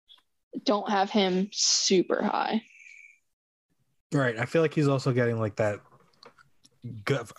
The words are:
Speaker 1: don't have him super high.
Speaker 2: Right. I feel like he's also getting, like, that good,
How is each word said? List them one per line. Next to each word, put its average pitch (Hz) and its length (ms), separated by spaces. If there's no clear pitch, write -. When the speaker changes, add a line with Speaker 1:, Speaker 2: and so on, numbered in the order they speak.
Speaker 1:
don't 202 260
have 202 220
him 190 420
super - 720
high. - 400
Speaker 2:
Right. 127 260
I 127 60
feel 165 180
like 156 120
he's 151 120
also 135 260
getting, 120 280
like, 110 160
that 104 240
good, 139 220